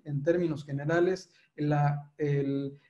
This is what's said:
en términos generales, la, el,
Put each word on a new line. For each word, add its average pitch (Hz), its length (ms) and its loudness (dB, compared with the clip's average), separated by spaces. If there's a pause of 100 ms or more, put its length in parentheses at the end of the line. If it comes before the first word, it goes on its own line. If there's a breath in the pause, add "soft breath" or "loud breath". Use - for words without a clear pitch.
en 143 160 -4
términos 170 420 0
generales, 165 680 0 (240 soft breath)
la, 147 640 0
el, 139 580 -2 (120)